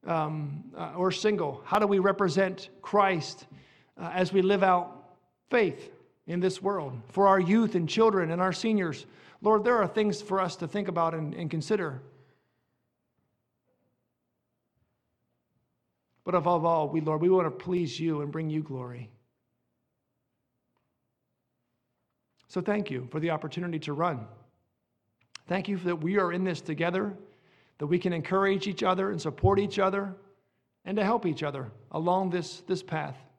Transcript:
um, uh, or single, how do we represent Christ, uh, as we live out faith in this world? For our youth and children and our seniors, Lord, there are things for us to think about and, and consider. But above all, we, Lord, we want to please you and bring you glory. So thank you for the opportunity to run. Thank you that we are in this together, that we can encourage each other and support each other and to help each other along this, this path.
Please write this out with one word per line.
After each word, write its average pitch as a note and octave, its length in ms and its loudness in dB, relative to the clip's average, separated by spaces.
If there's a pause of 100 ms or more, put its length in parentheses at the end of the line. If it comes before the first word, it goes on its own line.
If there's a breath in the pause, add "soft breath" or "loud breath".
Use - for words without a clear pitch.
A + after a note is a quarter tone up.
um, D#3 580 -4 (120)
uh, D#3+ 200 -10
or F3+ 160 2
single, E3+ 520 -2
how G3 140 0
do G#3+ 80 2
we G3+ 120 4
represent F#3+ 720 2 (120)
Christ, F#3+ 640 0 (540 loud breath)
uh, E3+ 120 -8
as F#3 200 2
we F#3+ 100 4
live G3 220 4
out F3+ 480 0 (380)
faith G3+ 420 0 (340)
in F3 140 -4
this F#3 200 0
world? D#3+ 380 -4 (120)
For G3 180 6
our F#3+ 100 8
youth G3 380 4
and E3 120 0
children G3 420 4
and E3+ 100 -2
our F#3 120 2
seniors, F#3 540 -2 (340 loud breath)
Lord, G#3+ 220 4
there A#3+ 140 4
are G#3 100 4
things G#3 340 0
for F#3+ 200 -2
us F3+ 160 -2
to E3+ 100 -8
think G3 220 -4
about E3 260 0
and, D#3 200 -6
and E3+ 160 -6
consider. D#3+ 500 -2 (4000 soft breath)
But F3+ 100 -2
above E3+ 300 2
all, D#3+ 240 2
we, D#3+ 120 -2
Lord, D#3 220 0
we F3 80 4
want F#3 160 4
to D3+ 40 -2
please E3+ 480 -4
you D#3+ 220 -2
and D3 100 -6
bring D#3+ 200 -4
you D#3 120 -2
glory. B2 460 -10 (3500)
So F3+ 140 -4
thank G#3 280 -2
you B2+ 200 -6
for D3 100 -6
the E3 100 -2
opportunity E3 500 -4
to D3+ 120 -8
run. C#3+ 340 -2 (1200)
Thank F#3 220 -2
you G3+ 100 -2
that F3 180 -2
we E3+ 220 0
are F3+ 140 2
in F3+ 120 -2
this F3+ 160 -2
together, F3 540 -2 (640 soft breath)
that D3 80 -6
we F3 120 2
can F3+ 140 0
encourage F#3+ 540 2
each G3 160 -4
other F#3+ 280 2
and F3 100 -6
support F#3+ 380 2
each G3+ 200 0
other G3 360 0 (720)
and F#3+ 120 -4
to G#3 80 0
help A3 220 2
each D#3 160 -2
other C3+ 280 -6 (220)
along F3+ 380 0
this, F3 360 -6
this F#3 160 -4
path. C#3+ 340 -6 (220)